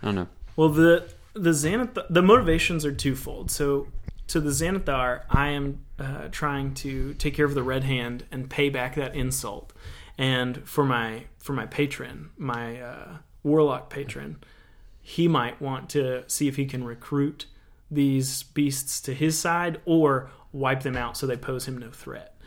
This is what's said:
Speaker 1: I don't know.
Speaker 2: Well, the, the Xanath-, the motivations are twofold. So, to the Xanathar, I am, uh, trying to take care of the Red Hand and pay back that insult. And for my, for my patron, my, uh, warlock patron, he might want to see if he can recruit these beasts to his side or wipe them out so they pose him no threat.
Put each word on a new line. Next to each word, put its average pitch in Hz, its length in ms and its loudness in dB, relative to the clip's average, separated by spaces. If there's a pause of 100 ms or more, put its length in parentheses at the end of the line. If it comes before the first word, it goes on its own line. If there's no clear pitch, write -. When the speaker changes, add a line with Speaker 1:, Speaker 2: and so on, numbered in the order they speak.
Speaker 1:
I - 40 -4
don't 104 100 2
know. 90 140 -2 (260)
Speaker 2:
Well, 156 140 6
the, 165 400 6 (240)
the 175 180 2
Xanath-, 185 580 0
the 175 120 6
motivations 175 640 6
are 143 80 -2
twofold. - 580 -4
So, 139 360 0 (400)
to 165 120 0
the 147 120 2
Xanathar, 139 800 0
I 143 200 6
am, 143 320 -4 (180)
uh, 147 320 -8
trying 139 440 -2
to 135 400 -4
take 147 200 0
care 147 100 4
of 143 80 2
the 131 100 0
Red 131 200 -2
Hand 127 480 -2
and 131 180 -8
pay 143 200 2
back 131 260 -4
that 131 180 -4
insult. 127 600 -6 (440)
And 131 480 0
for 143 200 2
my, 117 400 0 (120)
for - 140 -10
my 127 140 -4
patron, 143 720 -6
my, 120 420 -6
uh, 127 380 -14 (260)
warlock 147 460 2
patron, 143 480 -10 (720)
he 170 200 2
might 123 340 0
want 135 260 -6
to 131 400 -2
see - 200 0
if 135 80 -2
he 139 100 0
can 127 180 -6
recruit 139 640 -2 (460)
these 135 500 0
beasts - 600 -2
to 131 120 -6
his 156 240 0
side 170 480 0
or 147 460 4 (200)
wipe 135 300 0
them 127 160 -2
out 120 180 -4
so 139 120 -4
they 123 100 -2
pose 127 300 -6
him 127 100 -8
no 117 140 -14
threat. - 440 -16 (120)